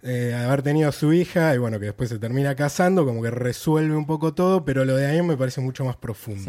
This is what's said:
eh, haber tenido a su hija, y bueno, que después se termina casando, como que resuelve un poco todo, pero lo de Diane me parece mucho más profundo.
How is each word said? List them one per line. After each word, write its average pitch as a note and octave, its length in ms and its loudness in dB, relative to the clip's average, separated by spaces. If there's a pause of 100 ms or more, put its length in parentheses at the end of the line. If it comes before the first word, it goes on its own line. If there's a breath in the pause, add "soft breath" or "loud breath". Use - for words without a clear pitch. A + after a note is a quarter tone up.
eh, B2 320 -4
haber B2+ 280 0
tenido D3 260 2
a C#3 40 0
su D3+ 200 2
hija, E3+ 420 2
y B2 40 2
bueno, A2+ 220 -2
que G2+ 60 -6
después G#2+ 220 -6
se A2+ 100 -6
termina C3 360 -2
casando, E3+ 500 2
como A2+ 180 -2
que A2+ 80 -2
resuelve D3+ 640 0
un D3+ 100 -2
poco D#3 280 -2
todo, F#3 300 2
pero C3+ 200 2
lo C3 100 2
de C#3 160 2
Diane E3+ 160 2
me D#3+ 100 2
parece B2+ 240 -2
mucho C3 240 -4
más B2+ 120 -4
profundo. G#2 520 -10